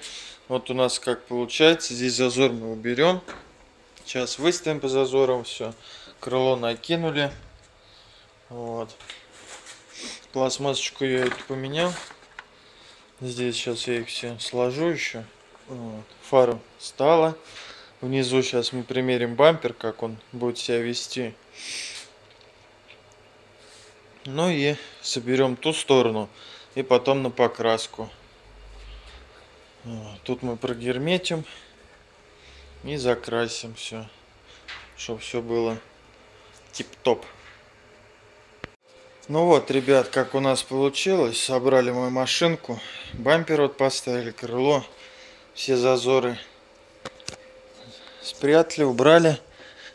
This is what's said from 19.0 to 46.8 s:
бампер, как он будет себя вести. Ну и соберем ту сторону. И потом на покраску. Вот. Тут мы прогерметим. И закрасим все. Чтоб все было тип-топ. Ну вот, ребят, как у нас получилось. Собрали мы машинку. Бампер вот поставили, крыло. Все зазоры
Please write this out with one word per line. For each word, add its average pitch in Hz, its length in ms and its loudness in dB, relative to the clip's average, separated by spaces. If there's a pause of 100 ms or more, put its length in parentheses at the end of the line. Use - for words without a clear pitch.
бампер, 143 380 4
как 110 300 -8
он 113 140 -8 (140)
будет 120 260 -4
себя 120 220 -2
вести. 120 540 -6 (3000)
Ну 147 240 -2
и 147 260 2 (260)
соберем 127 560 0
ту 156 160 -2
сторону. 113 560 2 (460)
И 135 80 -2
потом 131 400 4
на 127 60 -2
покраску. 113 800 0 (1700)
Вот. 107 400 -14
Тут 127 200 -6
мы 123 120 -6
прогерметим. 131 880 -4 (1400)
И 143 120 -8
закрасим 117 800 -2
все. 110 300 -12 (920)
Чтоб 113 240 -10
все 120 220 -6
было 117 360 -2 (960)
тип-топ. - 540 -2 (2000)
Ну 156 180 2
вот, 151 240 6
ребят, 131 380 4
как 127 280 0
у 135 40 2
нас 135 240 2
получилось. 139 800 0
Собрали 127 480 4
мы 127 180 -2
машинку. 131 720 -2 (340)
Бампер 151 480 2
вот 139 160 2
поставили, 123 540 0
крыло. 127 520 0 (720)
Все - 240 0
зазоры 123 640 2 (1800)